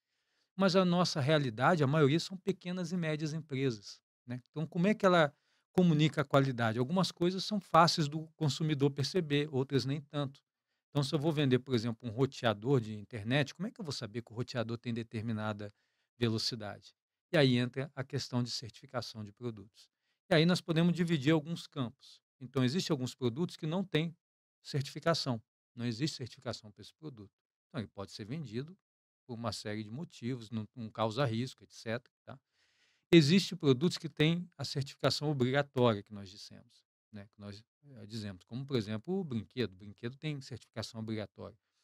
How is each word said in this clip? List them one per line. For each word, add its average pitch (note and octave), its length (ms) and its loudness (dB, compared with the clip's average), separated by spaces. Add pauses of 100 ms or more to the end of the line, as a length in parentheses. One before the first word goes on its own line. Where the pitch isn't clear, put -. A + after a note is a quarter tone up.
(560)
Mas F#3 200 4
a F#3+ 100 6
nossa F3 340 2
realidade, C#3+ 640 2
a C3 40 6
maioria D3 320 4
são F#3 180 -8
pequenas F3+ 540 -6
e F#3 60 -2
médias D#3 360 -4
empresas, C3+ 640 -4 (280)
né? B2 240 -10
Então, D#3+ 160 -6
como F3 180 0
é G#3 80 6
que G#3 100 -2
ela F3 300 6 (400)
comunica D#3 480 6
a C#3 40 -2
qualidade? A#2+ 520 2
Algumas E3+ 340 0
coisas F3+ 320 -2
são G#3 160 -4
fáceis E3 480 4
do D#3 280 -8
consumidor D3 560 2
perceber, C#3+ 600 0
outras C3 340 0
nem C#3+ 160 -4
tanto. C#3+ 380 -6 (520)
Então, C#3+ 100 2
se C#3 140 0
eu - 40 2
vou D3+ 120 2
vender, C#3 280 4
por C3 140 -4
exemplo, A#2 340 -2
um A2+ 40 -6
roteador B2 680 2
de A2 140 -4
internet, A2 600 -2
como F3 100 -8
é B3 60 -8
que - 100 -16
eu G3 40 -10
vou C#3+ 80 -6
saber A2+ 280 -8
que - 100 -14
o G#2+ 40 -18
roteador A#2 420 -4
tem A#2+ 160 -8
determinada G#2+ 800 -6 (460)
velocidade? A2 760 -2 (400)
E F3 40 2
aí C3 200 6
entra B2 380 -4
a C3 80 -6
questão B2 400 -4
de A#2 80 -6
certificação A2+ 720 -10
de G2+ 80 -14
produtos. A2 580 -14 (400)
E - 60 0
aí D#3 100 6
nós F3 140 2
podemos E3+ 340 2
dividir E3 380 2
alguns E3 340 0
campos. - 560 -10 (200)
Então, C3 220 -4
existem D3+ 300 0
alguns B2+ 220 -4
produtos C3 400 -4
que - 100 -8
não E3+ 200 -2
têm D#3+ 280 -2 (480)
certificação. C#3 800 -2 (340)
Não A#2 100 -6
existe B2 320 -4
certificação A2+ 540 -12
pra G#2+ 100 -20
esse G2 120 -20
produto. B2 380 -18 (380)
Então, D#3+ 100 -8
ele G2+ 80 -6
pode G2 240 -12
ser A2+ 140 -12
vendido C#3 520 -10 (480)
por B2 100 -12
uma A2+ 180 -4
série G#2+ 300 -8
de G#2 60 -14
motivos, B2 640 -10
não, A2 240 -4
não A2 140 -10
causa A2 360 -2
risco, A#2 380 -4
et - 80 -20
cetera, - 420 -8 (120)
tá? - 120 -18 (760)
Existem E3+ 440 6
produtos C#3+ 400 2
que D#3 120 -10
têm E3+ 480 0
a C#3+ 80 -8
certificação C#3+ 640 -2
obrigatória, B2+ 760 2
que G#2+ 100 -20
nós G2+ 160 -12
dissemos, G2+ 560 -20 (280)
né? G2+ 200 -14
Que - 60 -20
nós, G2+ 240 -14 (260)
eh, A2+ 160 -18
dizemos, G#2 400 -10
como, C3+ 200 -10
por C#3 120 -2
exemplo, A2 420 -4
o G3 40 -4
brinquedo. A#2 500 -4
O - 20 -20
brinquedo G#2 420 -12
tem D3 240 -8
certificação - 600 -12
obrigatória. G#2+ 560 -10 (260)